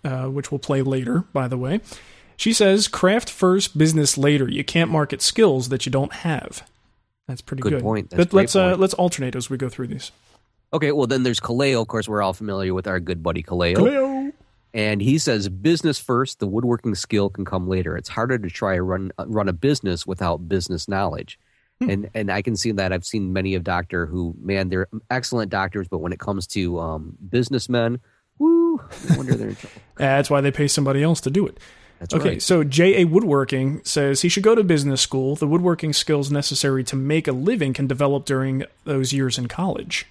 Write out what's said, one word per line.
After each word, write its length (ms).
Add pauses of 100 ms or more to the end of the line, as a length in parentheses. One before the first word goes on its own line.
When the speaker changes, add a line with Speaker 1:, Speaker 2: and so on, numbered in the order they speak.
Speaker 1:
uh, 220
which 260
we'll 80
play 220
later, 500
by 160
the 100
way. 220 (560)
She 160
says, 340
"Craft 420
first, 480
business 400
later. 320
You 140
can't 280
market 300
skills 500
that 140
you 80
don't 200
have." 500 (640)
That's 140
pretty 220
Speaker 2:
Good 120
Speaker 1:
good. 80
Speaker 2:
point. 280
That's 80
Speaker 1:
But 100
Speaker 2:
a 20
great 120
Speaker 1:
let's, 140
uh, 140
Speaker 2:
point. 100
Speaker 1:
let's 140
alternate 400
as 160
we 60
go 120
through 200
these. 240 (600)
Speaker 2:
Okay, 200
well, 160
then 160
there's 160
Kaleo. 420
Of 60
course, 200
we're 140
all 120
familiar 380
with 140
our 140
good 220
buddy 200
Kaleo. 340
Speaker 1:
Kaleo. 560 (400)
Speaker 2:
And 300
he 160
says, 300
"Business 500
first, 400
the 80
woodworking 480
skill 360
can 140
come 240
later. 280
It's 140
harder 280
to 100
try 300
run, 400
uh, 80
run 220
a 40
business 540
without 420
business 400
knowledge." 500 (420)
Speaker 1:
Hmm. 100
Speaker 2:
And, 240
and 180
I 80
can 160
see 160
that. 220
I've 100
seen 300
many 200
of 80
Doctor 440
who, 340
man, 300
they're 180 (220)
excellent 400
doctors, 380
but 100
when 120
it 80
comes 300
to, 320
um, 380 (100)
businessmen, 720 (380)
woo, 420 (300)
no 80
wonder 160
they're 160
in 60
trouble. 280
Speaker 1:
<laughs> 120
That's 340
why 100
they 100
pay 180
somebody 340
else 180
to 100
do 160
it. 140 (400)
Speaker 2:
That's 140
Speaker 1:
Okay, 160
Speaker 2:
right. 120
Speaker 1:
so 220
J 380
A 20
Woodworking 800
says 380
he 80
should 120
go 120
to 100
business 380
school. 340
The 100
woodworking 460
skills 400
necessary 520
to 120
make 320
a 40
living 420
can 120
develop 380
during 400 (200)
those 280
years 240
in 100
college. 640